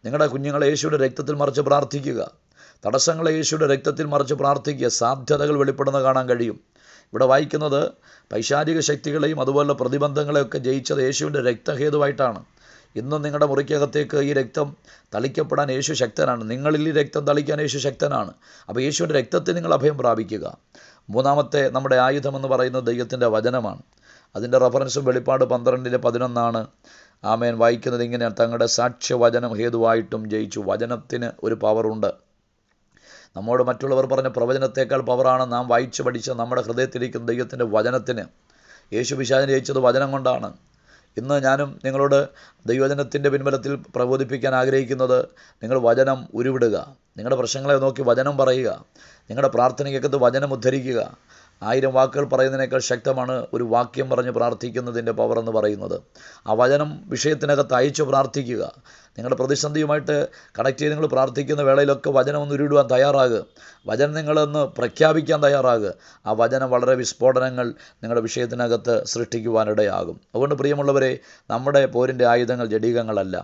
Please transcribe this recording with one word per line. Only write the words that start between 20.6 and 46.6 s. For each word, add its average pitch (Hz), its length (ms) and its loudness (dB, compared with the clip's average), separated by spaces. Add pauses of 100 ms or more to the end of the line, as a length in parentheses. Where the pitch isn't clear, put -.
മൂന്നാമത്തെ 139 520 0 (100)
നമ്മുടെ 127 280 2
ആയുധം 135 380 0
എന്ന് 135 120 -6
പറയുന്നത് 127 380 0
ദൈവത്തിൻ്റെ 120 420 0
വചനമാണ്. 110 540 -2 (520)
അതിൻ്റെ 123 240 0
റെഫറൻസും 131 460 2
വെളിപ്പാട് 131 400 2
പന്ത്രണ്ടിൻ്റെ 123 560 0
പതിനൊന്നാണ്. 117 640 0 (600)
ആമേൻ. 117 320 0
വായിക്കുന്നത് 120 460 2
ഇങ്ങനെയാണ്, 117 320 -2
"തങ്ങളുടെ 117 320 0
സാക്ഷ്യവചനം 120 880 0
ഹേതുവായിട്ടും 113 760 0
ജയിച്ചു." 107 320 -4
വചനത്തിന് 117 680 -4 (140)
ഒരു 113 120 -2
പവറുണ്ട്. 110 560 0 (1200)
നമ്മോട് 117 320 -2
മറ്റുള്ളവർ 131 440 0
പറഞ്ഞ 131 220 0
പ്രവചനത്തേക്കാൾ 131 720 -2
പവറാണ് 127 460 2
നാം 123 220 -4
വായിച്ചു 120 340 0
പഠിച്ച 123 280 -4
നമ്മുടെ 123 320 -4
ഹൃദയത്തിലിരിക്കുന്ന 120 640 -4
ദൈവത്തിൻ്റെ 120 400 -4
വചനത്തിന്. 110 580 -2 (680)
യേശു 120 220 -2
പിശാചിനെ 135 380 2
ജയിച്ചത് 135 280 0
വചനം 131 320 2
കൊണ്ടാണ്. 127 380 -2 (640)
ഇന്ന് 135 240 -2
ഞാനും 135 380 0
നിങ്ങളോട് 135 400 2 (480)
ദൈവവചനത്തിൻ്റെ 139 640 0
പിൻബലത്തിൽ 135 420 -2 (160)
പ്രബോധിപ്പിക്കാൻ 131 640 -2
ആഗ്രഹിക്കുന്നത്, 127 640 2 (400)
നിങ്ങൾ 123 200 0
വചനം 127 420 4 (140)
ഉരുവിടുക. 123 420 0 (360)